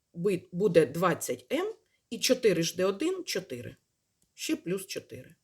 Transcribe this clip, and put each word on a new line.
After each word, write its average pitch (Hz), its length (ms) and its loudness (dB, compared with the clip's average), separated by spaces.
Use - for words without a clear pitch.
би-, 175 380 -2
буде 170 340 6
двадцять 160 680 -2
м, 381 220 -2
і 233 80 -8
чотири 208 440 4
жде 170 220 -2
один, 311 400 -2
чотири. 123 520 -8
Ще - 220 -4
плюс 185 300 -6
чотири. - 580 -12